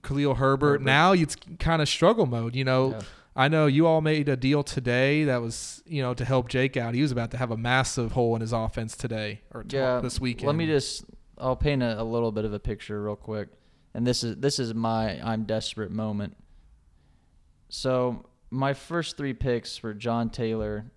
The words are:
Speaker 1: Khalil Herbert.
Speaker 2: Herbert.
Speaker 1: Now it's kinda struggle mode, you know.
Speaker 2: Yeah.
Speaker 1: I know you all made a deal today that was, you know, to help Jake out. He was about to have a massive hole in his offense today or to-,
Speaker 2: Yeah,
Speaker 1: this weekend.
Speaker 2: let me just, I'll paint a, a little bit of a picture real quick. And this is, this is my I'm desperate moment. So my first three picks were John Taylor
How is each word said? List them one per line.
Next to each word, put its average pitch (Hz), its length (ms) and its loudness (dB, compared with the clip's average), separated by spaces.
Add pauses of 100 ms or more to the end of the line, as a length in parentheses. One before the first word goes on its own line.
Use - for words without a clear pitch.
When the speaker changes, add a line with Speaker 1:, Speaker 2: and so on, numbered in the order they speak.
Speaker 1:
Khalil 139 340 0
Herbert. 135 380 2
Speaker 2:
Herbert. 139 80 0
Speaker 1:
Now 147 320 6
it's 165 200 4 (240)
kinda 165 280 2
struggle 208 400 4
mode, 117 280 -2
you 135 100 -2
know. 131 280 4
Speaker 2:
Yeah. 110 80 -8 (340)
Speaker 1:
I 131 140 4
know 156 180 4
you 147 200 6
all 160 140 6
made 156 300 2
a 131 60 2
deal 135 260 2
today 135 640 0
that 123 180 2
was, - 440 -10
you 156 140 -4
know, 123 140 -2
to 123 100 -4
help 127 240 2
Jake 131 280 0
out. 117 180 -2
He 127 80 2
was 143 100 2
about 117 200 -2
to 120 40 -8
have 123 140 -2
a 110 60 -2
massive 120 560 0
hole 117 220 2
in 113 60 -2
his 110 120 -4
offense 113 440 -4
today 107 440 -6 (120)
or 113 120 -12
to-, 135 120 -6
Speaker 2:
Yeah, 127 240 2
Speaker 1:
this 123 200 -4
weekend. 123 260 -2
Speaker 2:
let 147 100 2
me 165 100 0
just, 147 380 0 (320)
I'll 127 200 -2
paint 143 260 2
a, 113 180 0
a 113 40 -2
little 113 280 0
bit 107 140 -2
of 104 80 -2
a 104 60 -6
picture 104 420 -6
real 104 140 -4
quick. 104 320 -8 (440)
And 117 140 -2
this 123 180 0
is, 113 120 -4
this 139 220 0
is 117 160 -4
my 110 480 -2
I'm 110 220 -4
desperate 107 460 -6
moment. 104 460 -6 (1300)
So 127 580 -2 (240)
my 135 240 0
first 165 420 -6
three 139 180 -6
picks 120 480 -2
were 110 100 -6
John 117 380 -2
Taylor 110 560 -4 (100)